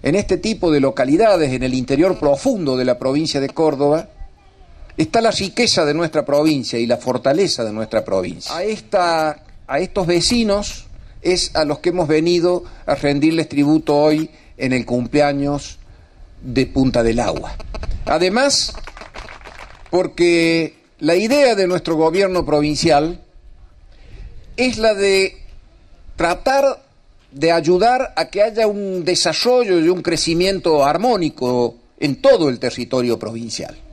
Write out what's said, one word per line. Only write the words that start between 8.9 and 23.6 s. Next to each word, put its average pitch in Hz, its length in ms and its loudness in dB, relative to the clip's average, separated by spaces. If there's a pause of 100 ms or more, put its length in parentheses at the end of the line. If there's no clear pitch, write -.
a 135 120 -4
estos 180 280 -2
vecinos 202 800 0 (360)
es 175 340 -2
a 156 80 2
los 147 160 -4
que 175 80 -2
hemos 175 200 -2
venido 175 560 0 (220)
a 147 80 0
rendirles 147 540 0
tributo 147 480 2
hoy 151 340 2 (260)
en 131 160 -2
el 123 140 -2
cumpleaños 143 920 -2 (640)
de 131 260 -2
Punta 123 360 0
del 117 180 0
Agua. - 360 -6 (480)
Además, 196 680 0 (1160)
porque 165 840 0 (240)
la 170 160 2
idea 240 400 4
de 190 100 2
nuestro 170 300 -2
gobierno 175 480 2
provincial 151 760 0 (1400)